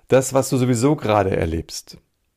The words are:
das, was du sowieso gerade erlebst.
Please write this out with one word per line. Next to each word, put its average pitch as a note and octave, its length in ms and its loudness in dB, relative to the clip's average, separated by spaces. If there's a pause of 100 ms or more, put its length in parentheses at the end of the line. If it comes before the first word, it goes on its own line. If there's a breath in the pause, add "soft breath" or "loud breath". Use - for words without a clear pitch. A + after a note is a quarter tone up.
das, C3 240 2
was C3 160 0
du C#3+ 80 0
sowieso B2+ 400 2
gerade G2+ 400 0
erlebst. - 640 -6 (380)